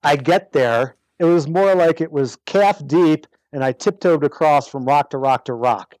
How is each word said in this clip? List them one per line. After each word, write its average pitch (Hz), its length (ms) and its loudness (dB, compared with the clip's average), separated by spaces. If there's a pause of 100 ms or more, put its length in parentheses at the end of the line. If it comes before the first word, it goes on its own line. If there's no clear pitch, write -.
I 147 140 0
get 165 360 -2
there. 123 440 0 (220)
It 175 60 -2
was 165 240 2
more 190 260 2
like 165 280 2
it 156 100 -8
was 139 320 -4
calf 202 420 0
deep, 156 400 0 (260)
and 135 120 -6
I 131 80 -2
tiptoed 170 500 -2
across 147 460 0
from 135 160 -10
rock 143 260 0
to 139 80 -8
rock 131 280 -2
to 127 80 -8
rock. 117 460 -4